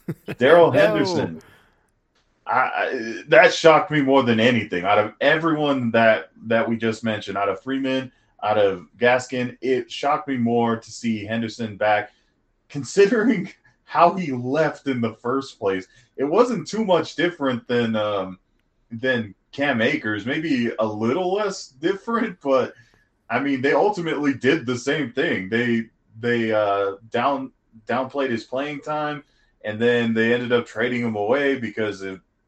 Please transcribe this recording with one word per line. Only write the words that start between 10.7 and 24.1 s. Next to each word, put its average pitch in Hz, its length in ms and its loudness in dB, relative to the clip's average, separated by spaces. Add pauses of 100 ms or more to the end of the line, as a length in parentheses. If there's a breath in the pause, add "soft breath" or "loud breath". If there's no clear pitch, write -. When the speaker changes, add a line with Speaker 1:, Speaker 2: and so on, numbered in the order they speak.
Speaker 2:
to - 140 -18
see 110 340 -6
Henderson 110 520 -6
back, 104 340 0 (580)
considering 202 800 0 (180)
<laughs> - 160 -20
how 170 280 4
he 170 180 -4
left 139 560 -2
in 123 140 -2
the 110 120 -2
first 135 440 -6
place. 95 300 -4 (280 soft breath)
It 135 100 -4
wasn't 202 420 0
too 220 180 -4
much 165 300 0
different 139 520 -4
than, 117 280 0
um, 98 440 -4 (520)
than 113 440 -4 (160)
Cam 139 300 -2
Akers, 110 440 -2
maybe 135 540 -2
a 113 60 0
little 120 480 -2
less 202 340 -4
different, 196 760 -4
but, 131 320 0 (560 soft breath)
I 120 100 -2
mean, 139 220 -2
they 143 120 2
ultimately 160 600 0